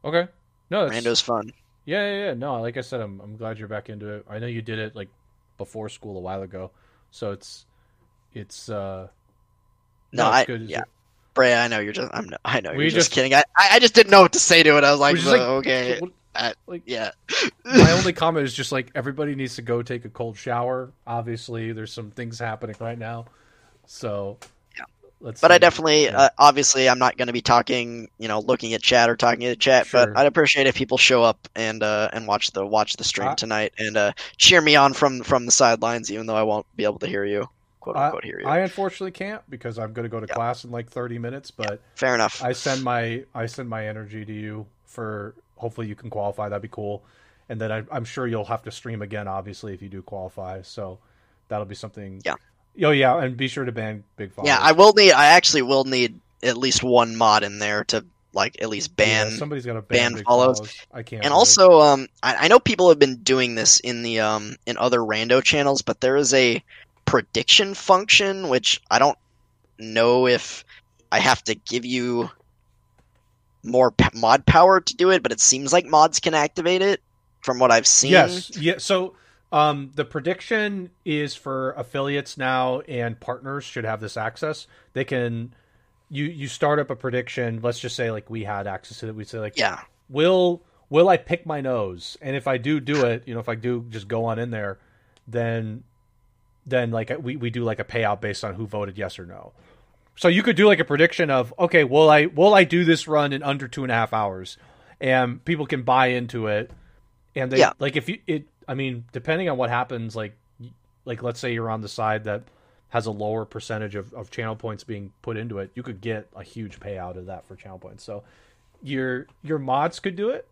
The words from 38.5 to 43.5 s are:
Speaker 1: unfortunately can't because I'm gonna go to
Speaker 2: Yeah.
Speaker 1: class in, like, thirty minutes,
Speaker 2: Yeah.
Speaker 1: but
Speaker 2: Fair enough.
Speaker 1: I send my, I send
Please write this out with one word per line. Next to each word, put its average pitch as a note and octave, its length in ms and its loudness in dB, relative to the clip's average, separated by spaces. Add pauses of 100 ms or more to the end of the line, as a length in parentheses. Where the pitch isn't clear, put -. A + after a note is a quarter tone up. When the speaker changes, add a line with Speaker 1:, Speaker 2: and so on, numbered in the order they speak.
Speaker 1:
unfortunately F#3+ 520 -6
can't G3+ 380 -12
because A#2 300 -12
I'm A2 140 -10
gonna A#2 140 -10
go A2+ 120 -10
to A2 100 -12
Speaker 2:
Yeah. - 60 -8
Speaker 1:
class A#2 300 -6
in, B2 40 -18
like, A#2+ 220 -12
thirty B2 260 -10
minutes, A#2+ 400 -12
Speaker 2:
Yeah. G#2+ 100 -8
Speaker 1:
but G#2 140 -10 (140)
Speaker 2:
Fair C3 180 0
enough. A2+ 300 0
Speaker 1:
I B2 80 -4
send C3 320 -4
my, A#2+ 400 -6 (100)
I A2+ 140 -8
send A#2+ 220 -12